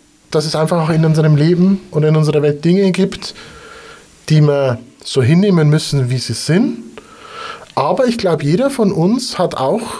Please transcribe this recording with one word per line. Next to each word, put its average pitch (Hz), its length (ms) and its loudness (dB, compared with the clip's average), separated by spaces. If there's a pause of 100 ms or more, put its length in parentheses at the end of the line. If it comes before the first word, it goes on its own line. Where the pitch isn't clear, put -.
(320)
dass 156 140 0
es 156 100 -4
einfach 160 260 0
auch 156 80 -2
in 160 160 2
unserem 156 300 4
Leben 175 440 2 (120)
und 151 100 0
in 156 140 2
unserer 156 260 2
Welt 147 240 -2
Dinge 190 260 2
gibt, - 440 -4 (960)
die 156 120 4
wir 139 380 2 (240)
so - 180 -2
hinnehmen 165 480 4
müssen, 143 400 0
wie 127 80 -2
sie 120 160 -6
sind. 175 440 -2 (1000)
Aber 175 320 0
ich 233 100 -2
glaub, 165 240 -2
jeder 185 300 0
von 226 200 -2
uns 180 460 -2
hat 175 160 -2
auch 185 300 -2 (160)